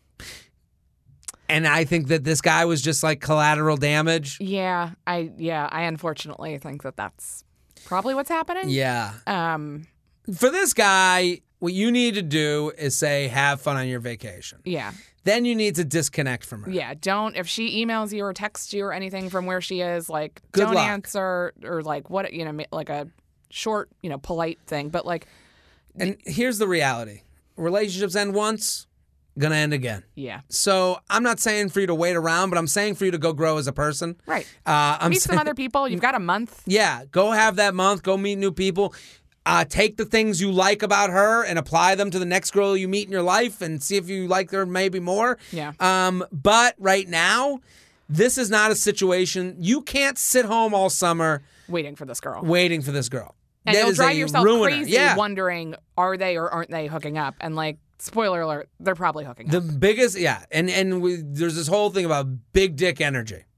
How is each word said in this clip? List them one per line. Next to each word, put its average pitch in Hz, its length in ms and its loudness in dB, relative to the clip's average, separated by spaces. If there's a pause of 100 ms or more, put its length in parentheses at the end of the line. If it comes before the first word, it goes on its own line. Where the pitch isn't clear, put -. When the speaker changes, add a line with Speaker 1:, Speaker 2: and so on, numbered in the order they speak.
(1500)
Speaker 1:
And 156 180 2
I 156 160 4
think 160 240 0
that 151 160 2
this 151 160 0
guy 165 240 4
was 165 180 2
just, 151 220 0
like, 156 160 0
collateral 151 560 2
damage. 151 640 0
Speaker 2:
Yeah, 185 520 -2 (140)
I, 170 320 -4
yeah, 160 320 -4
I 165 140 -6
unfortunately 156 720 -8
think 143 260 -14
that 131 120 -12
that's - 480 -12 (420)
probably 196 280 -2
what's 277 160 -4
happening. 349 400 -4
Speaker 1:
Yeah. 123 440 -2 (140)
Speaker 2:
Um, 160 580 -4 (480)
Speaker 1:
For 247 160 2
this 359 240 0
guy, 185 680 4 (180)
what 175 140 -4
you 208 180 2
need 240 240 2
to 208 60 -2
do 151 560 0
is 143 180 -4
say, 143 320 0
"Have 139 320 0
fun 143 160 -2
on 131 140 -4
your 127 100 -6
vacation." 113 640 -14
Speaker 2:
Yeah. 139 300 -6 (320)
Speaker 1:
Then 226 180 2
you 240 100 0
need 214 220 0
to 175 80 0
disconnect 139 640 -2
from 107 180 -14
her. 185 80 -8
Speaker 2:
Yeah, 143 280 -6
don't, 208 360 -2
if 175 120 -6
she 226 380 -4
emails 220 280 -4
you 202 100 -4
or 196 100 -4
texts - 400 -10
you 202 120 -2
or 196 80 -6
anything 190 360 -8
from 180 160 -4
where 185 160 -4
she 180 200 -6
is, 175 280 -4
like, 151 320 -6 (120)
Speaker 1:
Good 196 80 2
Speaker 2:
don't 220 120 2
Speaker 1:
luck. 156 140 4
Speaker 2:
answer 190 680 -4 (100)
or, 160 200 -6
like, 147 260 -6
what, 190 240 -4
you 160 100 -8
know, 156 100 -8
ma-, 151 180 -8
like, 160 180 -8
a 147 180 -6 (440)
short, 214 380 -4 (120)
you 180 80 -8
know, 139 80 -6
polite 165 480 -4
thing. 147 240 -6
But, 170 160 -4
like, 170 220 -6 (720)
Speaker 1:
And 190 260 -4
here's 220 320 -2
the 208 100 0
reality. 127 540 -2 (340)
Relationships 190 600 -2
end 202 180 0
once, 214 540 -2 (500)
gonna 151 200 2
end 151 180 0
again. 117 280 -6 (120)
Speaker 2:
Yeah. 120 340 -12
Speaker 1:
So 185 480 2 (100)
I'm 214 140 0
not 233 180 0
saying 208 300 0
for 196 120 0
you 190 60 2
to 175 60 2
wait 175 220 2
around, 170 340 2
but 175 80 0
I'm 165 80 0
saying 202 300 0
for 196 100 -2
you 185 60 2
to 170 80 -2
go 165 120 2
grow 156 280 0
as 131 80 -4
a 135 60 -4
person. 151 420 -4 (100)
Speaker 2:
Right. - 220 -4 (180)
Speaker 1:
Uh, 147 360 4
I'm 170 100 4
Speaker 2:
Meet 370 100 2
some - 120 -2
Speaker 1:
saying - 60 6
Speaker 2:
other 302 140 0
people. 269 340 -2
You've 175 140 -4
got 262 140 2
a 233 40 -2
month. 196 460 -4
Speaker 1:
Yeah, 180 460 2
go 196 180 4
have 220 280 4
that 202 180 4
month. 185 260 2
Go 190 160 2
meet 196 200 -2
new 196 140 0
people. 190 440 0 (480)
Uh, 170 220 2
take 214 320 0
the 214 80 -2
things 220 340 2
you 196 120 0
like 196 320 2
about 202 260 4
her 208 340 4
and 180 140 -2
apply 165 380 2
them 202 160 0
to 185 80 -2
the 185 60 -2
next 180 260 0
girl 196 260 4
you 190 100 -2
meet 202 200 -2
in 190 40 -12
your 185 120 0
life 208 360 2
and 160 220 -6
see 196 160 -2
if 175 100 -4
you 185 200 -4
like 185 240 0
her 196 160 -2
maybe 185 320 -2
more. 202 400 0 (120)
Speaker 2:
Yeah. 151 280 -8
Speaker 1:
Um, 185 520 2
but 214 460 4
right 196 320 2
now, 226 500 2 (480)
this 208 300 2
is 233 140 -2
not 214 180 4
a 208 60 2
situation. 185 840 0
You 208 240 2
can't 277 380 0
sit 254 260 2
home 220 300 2
all 190 160 2
summer 165 500 0 (260)
Speaker 2:
Waiting 151 280 -6
for 151 100 -14
this 131 140 -10
girl. 139 240 -8
Speaker 1:
waiting 170 400 2
for 139 80 -4
this 135 180 -2
girl. 127 240 -10 (320)
Speaker 2:
And 214 100 4
Speaker 1:
That 208 60 6
Speaker 2:
you'll 233 80 4
Speaker 1:
is 190 60 2
Speaker 2:
drive 262 160 6
Speaker 1:
a 302 80 2
Speaker 2:
yourself 262 260 4
Speaker 1:
ruiner. 226 180 6 (120)
Speaker 2:
crazy 269 160 -2
Speaker 1:
Yeah. 262 240 6
Speaker 2:
wondering, 180 580 -2 (240)
are 185 200 2
they 185 200 0
or 165 100 -2
aren't 170 220 -4
they 160 160 -4
hooking 151 320 -6
up? 139 240 -4
And, 156 140 -6
like, 156 240 -4 (180)
spoiler 196 440 -2
alert, 156 280 -4 (100)
they're 185 140 0
probably 156 320 -2
hooking 120 220 -14
Speaker 1:
The 156 100 2
Speaker 2:
up. 160 220 -4
Speaker 1:
biggest, 214 400 4
yeah. 135 320 0
And, 165 180 0
and 185 320 0
we, 180 140 0
there's 156 400 -4
this 165 120 -4
whole 208 220 2
thing 185 160 0
about 143 220 0 (260)
big 190 220 4
dick 170 260 0
energy 117 440 -4 (120)